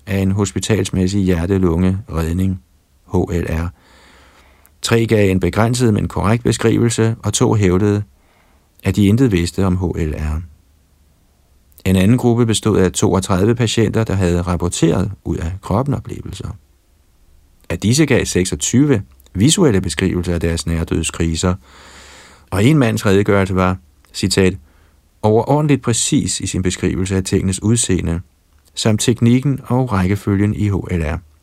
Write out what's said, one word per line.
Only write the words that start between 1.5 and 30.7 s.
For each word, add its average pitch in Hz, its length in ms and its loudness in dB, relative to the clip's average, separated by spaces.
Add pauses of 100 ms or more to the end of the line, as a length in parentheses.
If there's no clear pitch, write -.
H - 20 0
L 85 340 -2
R. 82 200 -4 (1120)
Tre 117 240 0
gav 104 260 2
en 95 80 0
begrænset, 113 540 0
men 95 140 -2
korrekt 107 360 -2
beskrivelse, 113 800 0
og 107 100 -2
to 113 200 2
hævdede, 101 500 2 (800)
at 95 120 -2
de 104 100 4
intet 117 260 4
vidste 90 340 0
om 90 120 0
H 90 60 -4
L 82 320 -4
R. 78 260 -4 (1400)
En 95 100 2
anden 98 220 4
gruppe 120 280 2
bestod 104 320 0
af 92 140 4
toogtredive 98 640 0
patienter, 113 480 0
der 104 100 -4
havde 90 280 2
rapporteret 90 680 0 (140)
ud 90 120 -4
af 82 140 -6 (100)
kroppen 131 320 -2
oplevelser. - 560 -10 (1200)
Af 85 100 -8
disse 131 260 2
gav 113 200 0
seksogtyve 113 760 0 (320)
visuelle 120 480 2
beskrivelser 90 520 -2
af 85 60 -2
deres 82 280 -4
nærdødskriser, 82 880 -2 (920)
og - 140 0
en 151 140 4
mands 113 280 0
redegørelse 98 500 2
var, 92 220 2 (360)
citat, 95 440 0 (640)
"overordentligt 127 600 2
præcis - 580 -2
i 95 80 -6
sin 92 140 -4
beskrivelse 92 540 -2
af 92 80 0
tingenes 95 400 -2
udseende, 95 580 0 (540)
samt 107 260 0
teknikken 127 640 2
og 123 280 -2
rækkefølgen 101 640 0
i 104 140 -2
H 95 40 0